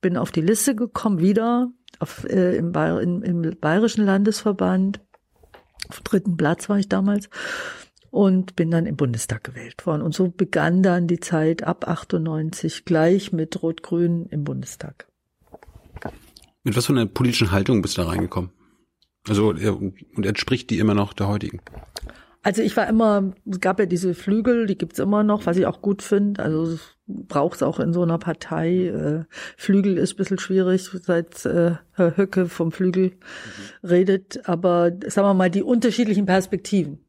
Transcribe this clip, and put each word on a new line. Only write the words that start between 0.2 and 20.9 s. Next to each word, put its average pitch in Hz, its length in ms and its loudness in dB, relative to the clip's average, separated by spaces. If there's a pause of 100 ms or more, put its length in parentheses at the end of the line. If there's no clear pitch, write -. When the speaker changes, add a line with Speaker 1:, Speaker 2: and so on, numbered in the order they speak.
Speaker 1:
die 165 100 0
Liste 214 340 2
gekommen, 214 440 -2
wieder 226 520 2 (280)
auf, - 300 -8
äh, 180 280 2
im - 160 -2
Bayer-, 165 280 0
im, 175 220 -2
im 170 360 -2
Bayerischen 214 460 2
Landesverband. 196 960 0 (920)
Auf - 120 -16
dem - 20 -20
dritten 185 340 0
Platz 160 320 0
war 202 80 2
ich 202 120 -2
damals. 202 400 0 (800)
Und 185 460 2
bin 165 140 0
dann 165 160 2
im 147 100 -4
Bundestag 120 480 -2
gewählt - 440 -12
worden. 151 140 -2
Und 156 120 -2
so 185 160 2
begann 175 540 2
dann 175 240 2
die 170 120 0
Zeit 160 440 0
ab - 240 -4
achtundneunzig 160 960 -4
gleich 170 460 2
mit 160 320 -4
Rot-Grün 170 680 -2
im 151 140 -4
Bundestag. 139 640 -10 (1600)
Speaker 2:
Mit 107 120 0
was 120 120 0
für 147 60 4
einer 117 140 2
politischen 117 440 2
Haltung 98 300 2
bist - 160 -2
du 90 60 0
da 82 60 -2
reingekommen? 90 420 -4 (760)
Also, 104 260 2
ja, 101 180 0
und - 540 -6
entspricht - 440 -2
die 117 100 0
immer 107 140 4